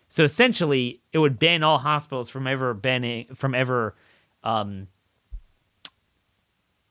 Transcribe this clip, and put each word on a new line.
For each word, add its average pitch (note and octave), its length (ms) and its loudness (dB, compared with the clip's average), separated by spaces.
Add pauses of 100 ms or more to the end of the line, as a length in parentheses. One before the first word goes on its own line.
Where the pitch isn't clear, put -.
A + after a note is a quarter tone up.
So - 160 2
essentially, D3 760 2 (100)
it D#3+ 60 0
would C#3+ 200 4
ban E3 240 2
all D#3 160 4
hospitals C#3 500 -4
from C3 200 -8
ever C3 260 -2
banning, A#2+ 580 -4
from C3 220 -4
ever, B2 400 0 (480)
um, G2+ 460 -4 (2000)